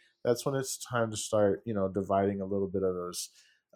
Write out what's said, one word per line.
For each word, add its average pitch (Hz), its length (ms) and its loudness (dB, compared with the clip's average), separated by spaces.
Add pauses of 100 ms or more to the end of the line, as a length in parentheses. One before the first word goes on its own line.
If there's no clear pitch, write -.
(240)
that's 120 220 2
when 135 100 0
it's 131 220 -4
time 117 320 -2
to 107 60 -6
start, 104 500 2
you 113 80 -2
know, 98 140 2
dividing 98 520 2
a 95 60 -4
little 98 220 0
bit 92 140 -2
of 92 120 2
those, 90 360 -8 (460)